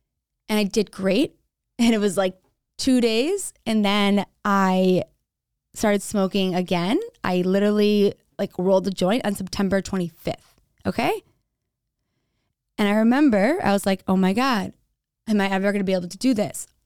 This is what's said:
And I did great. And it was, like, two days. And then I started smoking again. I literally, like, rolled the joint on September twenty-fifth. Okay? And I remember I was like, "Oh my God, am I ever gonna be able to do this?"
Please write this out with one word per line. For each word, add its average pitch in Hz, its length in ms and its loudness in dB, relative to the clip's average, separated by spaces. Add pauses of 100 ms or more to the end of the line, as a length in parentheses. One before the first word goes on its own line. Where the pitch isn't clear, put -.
(500)
And 214 80 0
I 208 60 2
did 202 260 -2
great. 196 460 -2 (420)
And 233 160 4
it 220 60 0
was, 202 180 0
like, 190 240 -2 (360)
two 254 220 2
days. 240 540 -2 (120)
And 220 200 0
then 202 400 2 (180)
I 185 600 2 (680)
started 208 280 0
smoking 190 540 -2
again. 180 440 -2 (240)
I 185 140 -2
literally, 202 760 2 (240)
like, 196 200 -6
rolled 190 260 2
the 196 80 -4
joint 190 340 -2
on 202 100 -2
September 196 460 -2
twenty-fifth. - 800 -8 (260)
Okay? 294 360 -2 (1600)
And 208 120 0
I 208 60 0
remember 233 680 2
I 202 80 0
was 202 140 0
like, 196 200 -2
"Oh 190 120 0
my 190 160 2
God, 226 400 -2 (540)
am 214 120 0
I 196 100 0
ever 196 220 0
gonna 202 140 -2
be 190 80 0
able 180 160 -4
to 190 80 -16
do 262 160 0
this?" - 340 -4 (180)